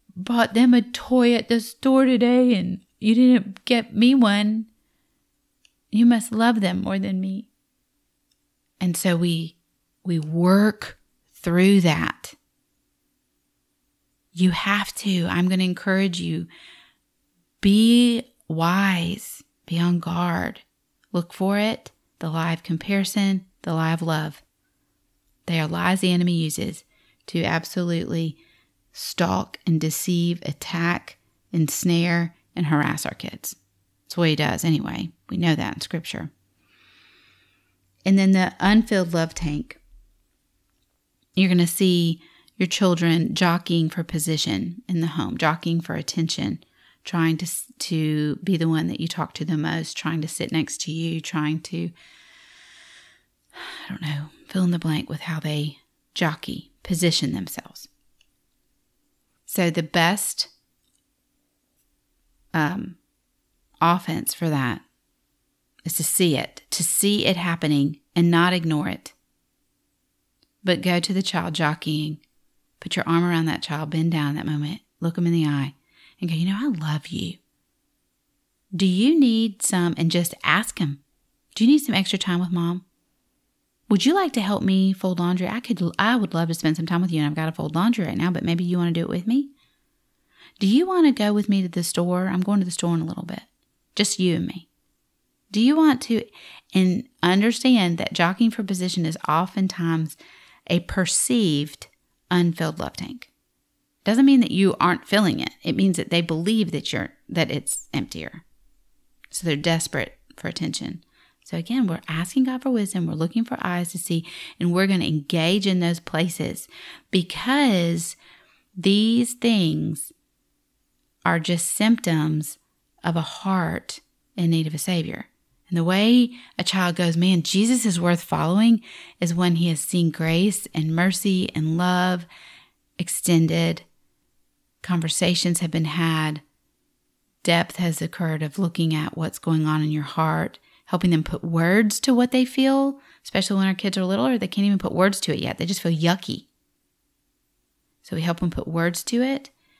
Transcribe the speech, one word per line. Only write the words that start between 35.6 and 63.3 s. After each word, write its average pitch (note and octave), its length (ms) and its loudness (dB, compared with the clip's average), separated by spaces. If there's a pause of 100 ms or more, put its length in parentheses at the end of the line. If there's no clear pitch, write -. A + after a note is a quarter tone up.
in - 60 -12
Scripture. - 500 -10 (1700)
And G3 140 4
then F#3+ 140 6
the F#3 280 4
unfilled G3 540 4
love E3 220 -2
tank. D3 440 -6 (1600)
You're F#3 140 4
gonna F3 180 4
see E3+ 520 2 (360)
your F#3 120 -2
children E3+ 640 2
jockeying E3+ 560 0
for E3 140 -6
position D#3+ 840 -4
in E3+ 140 -2
the E3 60 0
home, D#3 300 -6
jockeying E3 440 -2
for D#3+ 140 -8
attention, - 680 -6 (400)
trying E3 340 -2
to E3+ 80 -6
s-, - 340 -10
to D3+ 580 -2
be F#3+ 200 -2
the E3 120 0
one D#3+ 180 0
that - 120 -6
you E3 80 -4
talk D#3+ 260 -6
to D#3 120 -8
the D#3+ 120 -2
most, D#3+ 400 -4
trying D#3+ 240 -4
to D#3 60 -6
sit - 240 -6
next - 300 -4
to D#3+ 100 -8
you, E3 280 -4
trying D#3 420 -4
to, E3+ 300 -8 (1600)
I - 360 -16
don't - 120 -10
know, D3 240 -4 (220)
fill F#3 160 -2
in F3 80 2
the F3 80 -2
blank D#3 300 -2
with D#3 120 -8
how D#3+ 180 -6
they D3+ 380 -6 (360)
jockey, - 580 -6 (120)
position E3 500 0
themselves. - 540 -10 (1600)
So F3 240 -2
the E3 140 -4
best, E3+ 640 -2 (2000)
um, F3 440 -4 (840)